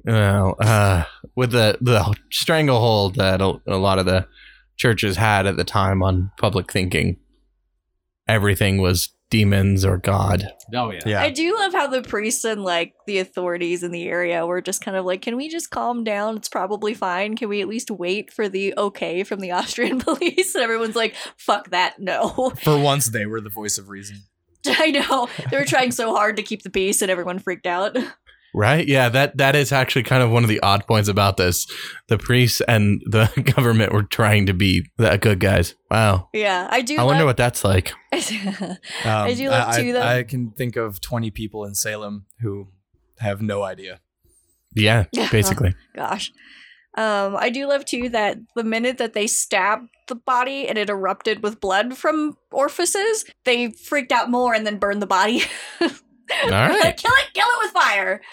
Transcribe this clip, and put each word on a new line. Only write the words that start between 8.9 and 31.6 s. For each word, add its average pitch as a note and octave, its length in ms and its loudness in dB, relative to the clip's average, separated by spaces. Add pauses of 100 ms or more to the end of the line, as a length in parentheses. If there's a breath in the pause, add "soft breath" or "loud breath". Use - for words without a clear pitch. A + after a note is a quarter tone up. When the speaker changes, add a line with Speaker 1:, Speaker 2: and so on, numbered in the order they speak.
Speaker 1:
demons G2 540 4
or F#2 140 2
God. G2 540 0 (220)
Speaker 2:
Oh, A#2+ 180 -2
yeah. F2 140 -10
Speaker 3:
Yeah. G#2 160 0
Speaker 4:
I D4+ 100 2
do E4 260 -2
love G4 160 -2
how D4+ 140 0
the B3+ 140 -2
priests A3 440 -4
and, G#3+ 180 -4
like, E3+ 300 -2 (140)
the G3 120 -2
authorities F3 640 -4
in F3 80 -6
the F3 160 -8
area E3+ 380 -2
were F3+ 160 -4
just F#3 220 -6
kind G3 140 -6
of F#3 80 -4
like, F#3 160 -4
"Can A#3 140 -6
we C#4+ 140 -8
just E4 220 -10
calm A#3+ 320 -4
down? G#3+ 340 -4
It's - 120 -12
probably G#3 440 -4
fine. G3+ 420 -4
Can A3 140 -6
we G3+ 120 -2
at F#3 60 -4
least A3 240 -8
wait F#3 400 -4
for G#3+ 160 -2
the F#3+ 300 -4
okay F#3+ 460 -4
from G3+ 160 -8
the F#3 120 -8
Austrian A3+ 480 -2
<laughs> - 80 -6
police?" F4 480 -2
And C4 80 0
everyone's A3+ 320 -2
like, A3 200 -2 (220 loud breath)
"Fuck G#3 340 -2
that, F3+ 280 0
no." G3+ 580 -2
<laughs> - 60 -14
Speaker 3:
For D3+ 160 4
once, C#3+ 280 2
they A2 180 -4
were A2 160 -6
the G#2 80 -12
voice G#2 280 -6
of G2 120 -18
reason. G2+ 320 -16 (460)
Speaker 4:
I D#4 240 2
know. C4+ 360 0 (240 loud breath)
They C#4 60 0
were C#4 80 0
trying B3+ 260 2
so A3+ 240 -2
hard G#3 220 0
to G#3+ 60 -4
keep - 200 -10
the F#3+ 80 -16
peace F#3+ 320 0
and F#3+ 80 0
everyone F3+ 280 -4
freaked F3+ 280 -6
out. F#3+ 280 -2 (640 soft breath)
Speaker 1:
Right? C3+ 300 2
Yeah, C3 220 4
that, C3+ 280 0
that C#3 160 4
is C#3+ 200 2
actually B2+ 300 2
kind B2+ 200 2
of A2+ 80 4
one A#2 120 6
of A2 60 4
the G#2+ 120 0
odd G2+ 260 2
points G#2+ 220 4
about G2 280 4
this. F2+ 300 2 (400 loud breath)